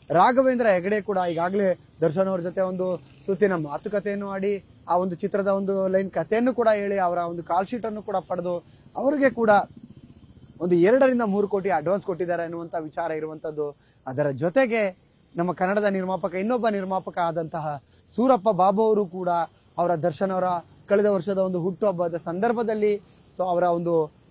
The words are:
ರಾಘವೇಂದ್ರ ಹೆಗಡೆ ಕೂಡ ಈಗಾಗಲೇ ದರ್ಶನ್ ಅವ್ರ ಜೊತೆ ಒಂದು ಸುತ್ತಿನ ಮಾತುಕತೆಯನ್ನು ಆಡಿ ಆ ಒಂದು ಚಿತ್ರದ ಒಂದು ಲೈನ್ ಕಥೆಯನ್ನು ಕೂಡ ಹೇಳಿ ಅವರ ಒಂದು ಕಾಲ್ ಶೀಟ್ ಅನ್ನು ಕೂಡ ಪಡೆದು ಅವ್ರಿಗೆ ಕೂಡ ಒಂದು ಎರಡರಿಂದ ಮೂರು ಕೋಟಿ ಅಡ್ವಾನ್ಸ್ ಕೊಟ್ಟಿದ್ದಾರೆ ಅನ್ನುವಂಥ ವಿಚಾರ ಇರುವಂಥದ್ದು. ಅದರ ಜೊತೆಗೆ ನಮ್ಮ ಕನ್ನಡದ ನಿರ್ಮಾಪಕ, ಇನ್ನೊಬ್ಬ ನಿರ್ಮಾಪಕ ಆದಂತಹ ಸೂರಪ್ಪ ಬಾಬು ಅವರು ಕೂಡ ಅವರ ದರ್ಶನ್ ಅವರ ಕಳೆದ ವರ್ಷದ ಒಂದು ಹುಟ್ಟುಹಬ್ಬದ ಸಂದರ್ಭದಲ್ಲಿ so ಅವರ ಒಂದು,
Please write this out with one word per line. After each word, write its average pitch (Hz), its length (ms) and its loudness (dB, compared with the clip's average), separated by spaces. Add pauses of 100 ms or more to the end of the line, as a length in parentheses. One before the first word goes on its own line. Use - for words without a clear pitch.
ರಾಘವೇಂದ್ರ 240 580 4
ಹೆಗಡೆ 196 340 0
ಕೂಡ 196 160 -4 (140)
ಈಗಾಗಲೇ 180 480 -2 (220)
ದರ್ಶನ್ 165 260 2
ಅವ್ರ 190 140 -2
ಜೊತೆ 180 200 -4
ಒಂದು 185 360 -2 (280)
ಸುತ್ತಿನ 196 300 2
ಮಾತುಕತೆಯನ್ನು 202 760 -4
ಆಡಿ 196 340 -4 (260)
ಆ 170 80 2
ಒಂದು 185 180 0
ಚಿತ್ರದ 202 320 -2
ಒಂದು 196 400 0
ಲೈನ್ 190 240 0
ಕಥೆಯನ್ನು 220 420 0
ಕೂಡ 233 220 2
ಹೇಳಿ 202 220 -2
ಅವರ 175 200 0
ಒಂದು 170 260 -4
ಕಾಲ್ 185 240 0
ಶೀಟ್ 226 180 -8
ಅನ್ನು 214 160 -6
ಕೂಡ 202 140 -6 (120)
ಪಡೆದು 175 360 -4 (320)
ಅವ್ರಿಗೆ 269 340 2
ಕೂಡ 233 200 0 (1080)
ಒಂದು 175 160 2
ಎರಡರಿಂದ 240 460 4
ಮೂರು 202 260 0
ಕೋಟಿ 196 220 -2
ಅಡ್ವಾನ್ಸ್ 175 360 0
ಕೊಟ್ಟಿದ್ದಾರೆ 170 380 -4
ಅನ್ನುವಂಥ 170 360 -8
ವಿಚಾರ 160 320 -6
ಇರುವಂಥದ್ದು. 156 640 -8 (300)
ಅದರ 143 220 0
ಜೊತೆಗೆ 196 680 0 (380)
ನಮ್ಮ 170 180 -2
ಕನ್ನಡದ 196 300 0
ನಿರ್ಮಾಪಕ, 185 520 -2
ಇನ್ನೊಬ್ಬ 226 340 0
ನಿರ್ಮಾಪಕ 190 480 -4
ಆದಂತಹ 160 640 -4 (320)
ಸೂರಪ್ಪ 226 340 2
ಬಾಬು 196 340 4
ಅವರು 214 220 2
ಕೂಡ 180 240 -4 (480)
ಅವರ 175 180 2
ದರ್ಶನ್ 170 360 -2
ಅವರ 185 120 -2 (440)
ಕಳೆದ 208 180 4
ವರ್ಷದ 196 320 0
ಒಂದು 185 240 0
ಹುಟ್ಟುಹಬ್ಬದ 175 560 -2
ಸಂದರ್ಭದಲ್ಲಿ 208 800 0 (420)
so 180 60 -2
ಅವರ 175 200 2
ಒಂದು, 170 480 2 (200)